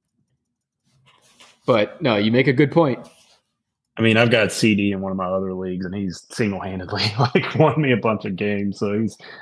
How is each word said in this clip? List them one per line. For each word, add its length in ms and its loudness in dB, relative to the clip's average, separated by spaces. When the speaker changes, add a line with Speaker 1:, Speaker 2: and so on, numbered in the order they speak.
Speaker 1:
But 360 2
no, 140 2
you 140 2
make 160 4
a 60 4
good 180 2
point. 300 2
Speaker 2:
I 60 -2
mean, 140 4
I've 140 4
got 220 2
C 220 2
D 180 0
in 80 -4
one 120 -6
of 60 -4
my 80 -4
other 280 -4
leagues, 320 -6
and 80 -10
he's 360 -8
single-handedly, 800 -4
<laughs> 80 -6
like, 360 -2
won 260 2
me 120 2
a 40 4
bunch 280 -2
of 120 -6
games. 420 -4
So 200 -2
he's, 180 -4